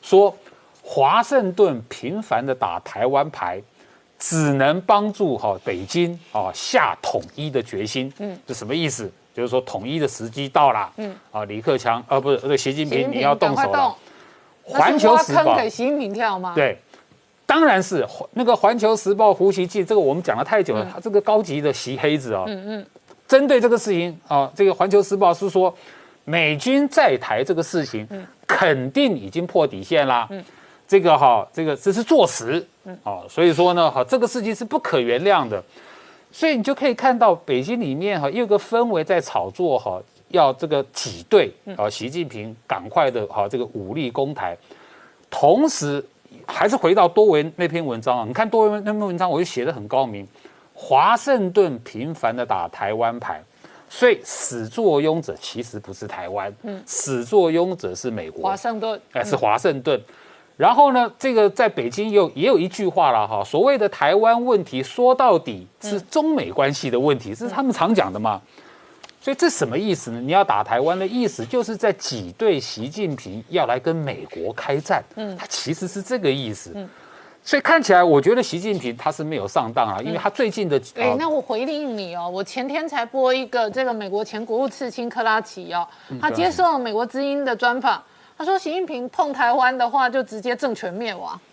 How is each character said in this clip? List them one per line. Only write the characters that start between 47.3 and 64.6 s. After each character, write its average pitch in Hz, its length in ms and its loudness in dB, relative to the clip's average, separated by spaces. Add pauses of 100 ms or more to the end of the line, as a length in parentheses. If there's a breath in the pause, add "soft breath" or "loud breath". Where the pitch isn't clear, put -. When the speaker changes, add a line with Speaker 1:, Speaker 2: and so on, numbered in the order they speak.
Speaker 1:
那 175 120 0
篇 165 160 -2
文 120 160 -4
章 123 200 0
啊， 113 80 -4
你 120 60 -6
看 220 140 0
多 220 220 4
维 208 120 -2
那 214 100 -4
篇 214 80 -2
文 190 180 -4
章， 180 120 0
我 151 100 0
就 180 40 0
写 127 220 -4
得 160 80 -2
很 104 140 -10
高 135 180 2
明， 101 220 -10 (460 soft breath)
华 170 440 4
盛 220 340 0
顿 180 280 2
频 123 340 -10
繁 117 220 -2
地 123 100 -4
打 92 220 -2
台 101 260 -4
湾 117 260 -2
牌， 80 240 -10 (460 loud breath)
所 - 180 2
以 220 160 4
始 - 440 -8
作 165 340 2
俑 156 180 0
者 95 220 -8
其 - 220 -10
实 107 160 -12
不 98 120 -16
是 104 140 -14
台 90 240 -12
湾， 101 320 -6
Speaker 2:
嗯。 202 240 -12
Speaker 1:
始 123 400 -6
作 175 260 4
俑 175 240 0
者 92 200 -8
是 123 160 -6
美 87 180 -8
国， - 140 -12
Speaker 2:
华 190 120 -2
盛 220 240 -6
顿。 214 200 -6 (140)
Speaker 1:
哎， 123 80 -2
Speaker 2:
嗯。 113 40 -2
Speaker 1:
是 170 100 -2
华 113 220 2
盛 143 240 0
顿。 131 180 0 (580 soft breath)
然 202 180 4
后 285 160 6
呢， 240 260 2
这 262 160 0
个 214 160 6
在 220 200 2
北 120 200 -4
京 202 200 -4
也 202 80 4
有， 185 180 4
也 147 100 0
有 233 140 4
一 180 80 0
句 190 180 -4
话 165 280 2
了 107 120 2
哈， 104 160 -2
所 147 200 0
谓 269 160 4
的 208 100 2
台 151 280 2
湾 226 280 4
问 233 220 2